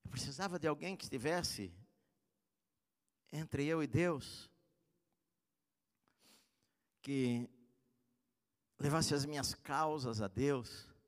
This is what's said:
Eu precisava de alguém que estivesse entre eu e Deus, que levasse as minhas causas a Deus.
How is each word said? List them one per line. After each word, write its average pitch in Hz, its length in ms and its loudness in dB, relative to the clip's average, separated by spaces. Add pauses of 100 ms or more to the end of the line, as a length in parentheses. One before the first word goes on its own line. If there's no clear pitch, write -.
Eu - 80 -10
precisava 175 480 -2
de 160 80 2
alguém 156 300 0
que - 80 -12
estivesse 127 680 -2 (1600)
entre 147 340 -2
eu 160 160 2
e 143 60 0
Deus, 151 640 0 (2500)
que 123 480 2 (1300)
levasse 147 360 2
as 143 120 2
minhas 147 300 -2
causas 143 680 0
a 101 60 0
Deus. 127 640 0 (160)